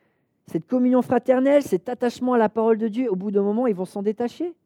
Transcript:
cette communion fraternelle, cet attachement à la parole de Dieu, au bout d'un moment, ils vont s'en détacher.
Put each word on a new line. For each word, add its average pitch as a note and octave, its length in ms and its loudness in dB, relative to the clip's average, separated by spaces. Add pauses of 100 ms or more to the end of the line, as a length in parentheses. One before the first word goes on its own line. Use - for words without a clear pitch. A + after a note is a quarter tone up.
(460)
cette E3 200 -6
communion B3+ 360 2
fraternelle, B3+ 600 2
cet - 260 -4
attachement B3 460 -2
à B3 40 2
la A3 100 4
parole A3+ 280 0
de A3+ 120 -2
Dieu, A#3 220 -2
au F#3+ 60 -2
bout G3 140 -6
d'un G3 120 2
moment, G#3+ 240 0
ils A3 80 2
vont F3+ 100 -6
s'en G3+ 180 -8
détacher. A#3+ 520 -4 (120)